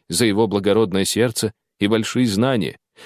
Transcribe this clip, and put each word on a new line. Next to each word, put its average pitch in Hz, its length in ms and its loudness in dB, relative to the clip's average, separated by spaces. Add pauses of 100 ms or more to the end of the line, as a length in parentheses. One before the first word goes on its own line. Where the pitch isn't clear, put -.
за 92 160 0
его 107 220 2
благородное 98 580 0
сердце 113 480 -2 (260)
и 101 80 0
большие 113 400 0
знания, 107 500 0 (280)